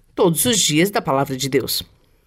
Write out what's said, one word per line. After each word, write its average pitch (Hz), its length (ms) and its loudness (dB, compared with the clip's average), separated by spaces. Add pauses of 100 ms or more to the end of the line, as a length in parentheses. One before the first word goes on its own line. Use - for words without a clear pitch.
(140)
todos 170 320 2
os 233 140 2
dias 165 320 2
da 233 100 -2
palavra 135 340 -2
de 131 140 -4
Deus. - 340 -2 (440)